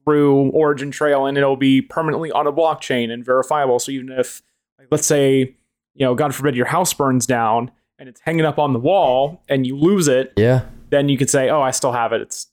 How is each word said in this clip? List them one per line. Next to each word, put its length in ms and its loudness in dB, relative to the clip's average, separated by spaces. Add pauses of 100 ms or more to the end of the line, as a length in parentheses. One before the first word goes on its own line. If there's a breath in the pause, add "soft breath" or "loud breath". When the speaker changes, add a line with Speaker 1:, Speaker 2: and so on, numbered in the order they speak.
Speaker 1:
through 480 4
Origin 400 0
Trail 340 0
and 140 -4
it'll 180 2
be 240 2
permanently 500 -4
on 140 0
a 80 -2
blockchain 580 -2
and 140 -12
verifiable. 540 0
So 120 -8
even 200 -10
if, 320 -6 (340)
like, 140 -14
let's 160 0
say, 480 2 (380)
you 120 -2
know, 100 0
God 180 -2
forbid 220 -2
your 120 0
house 260 -2
burns 340 0
down 420 0 (300)
and 100 -20
it's 120 -20
hanging 240 0
up 120 -2
on 160 0
the 60 0
wall 720 0
and 180 0
you 100 -8
lose 300 2
it, 300 0
Speaker 2:
Yeah. 240 4 (280)
Speaker 1:
then 200 2
you 80 0
could 120 -2
say, 200 0
"Oh, 120 2
I 100 0
still 200 -4
have 220 -2
it." 80 0
It's 320 -14